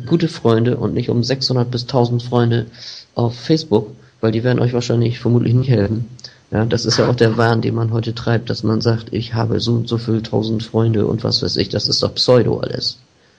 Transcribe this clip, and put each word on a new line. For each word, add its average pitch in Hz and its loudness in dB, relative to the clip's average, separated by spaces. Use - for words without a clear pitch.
gute 170 2
Freunde 117 2
und 110 -2
nicht 120 -2
um 117 2
sechshundert 127 0
bis 120 -6
tausend 120 2
Freunde 117 2
auf 117 0
Facebook, 156 0
weil 113 2
die 113 0
werden 123 2
euch 123 2
wahrscheinlich 117 0
vermutlich 120 2
nicht 127 2
helfen. 110 2
Ja, 107 0
das 117 -2
ist 110 0
ja 113 4
auch 120 2
der 113 2
Wahn, 113 2
den 113 -2
man 113 -2
heute 113 -2
treibt, 117 -2
dass - -4
man 110 0
sagt, 113 0
ich 117 -6
habe 113 0
so 117 0
und 117 -2
so 117 -2
viel 113 -2
tausend 110 -2
Freunde 113 2
und 110 -2
was 110 0
weiß 92 -2
ich, - 0
das - -2
ist - -2
doch 98 -2
Pseudo 123 2
alles. - -6